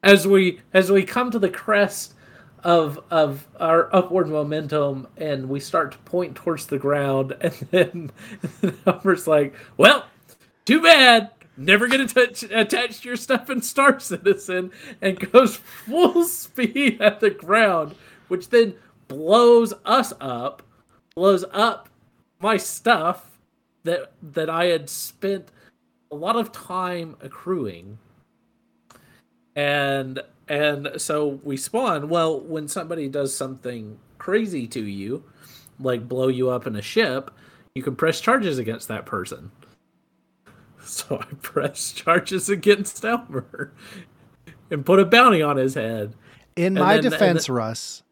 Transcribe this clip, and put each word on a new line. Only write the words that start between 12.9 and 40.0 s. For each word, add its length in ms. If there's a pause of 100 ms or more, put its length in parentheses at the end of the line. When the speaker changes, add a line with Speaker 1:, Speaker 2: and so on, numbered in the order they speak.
Speaker 1:
to 60
your 80
stuff 340
in 120
Star 380
Citizen," 720 (300)
and 160 (140)
goes 240
full 680
<laughs> 40
speed 720
at 200
the 100
ground, 640 (340)
which 220
then 240 (340)
blows 640 (140)
us 340
up, 420 (520)
blows 380
up 360 (520)
my 180
stuff 720 (540)
that, 280 (100)
that 280
I 160
had 240
spent 580 (640)
a 60
lot 200
of 160
time 680
accruing. 760 (1600)
And, 640 (280)
and 480
so 480
we 120
spawn. 520
Well, 320
when 260
somebody 420
does 280
something 600 (200)
crazy 500
to 140
you, 400 (560)
like 300
blow 200
you 220
up 160
in 100
a 60
ship, 480 (440)
you 80
can 120
press 260
charges 380
against 300
that 180
person. 500
<laughs> 40 (1300)